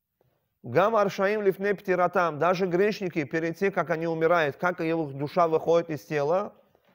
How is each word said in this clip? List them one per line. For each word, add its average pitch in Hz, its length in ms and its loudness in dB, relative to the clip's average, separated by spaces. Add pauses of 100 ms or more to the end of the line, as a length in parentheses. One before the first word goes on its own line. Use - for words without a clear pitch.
(640)
«Гам 170 320 2
аршаим 202 460 0
лифней 196 320 0
птиратам», 175 640 0
даже 180 280 2
грешники, 185 580 0
перед 165 320 -4
тем, 196 160 0
как 170 160 -2
они 165 180 -2
умирают, 165 500 2
как 180 260 -2
их 160 340 -2
душа 156 320 0
выходит 165 400 2
из 156 160 -8
тела, 160 480 -2 (420)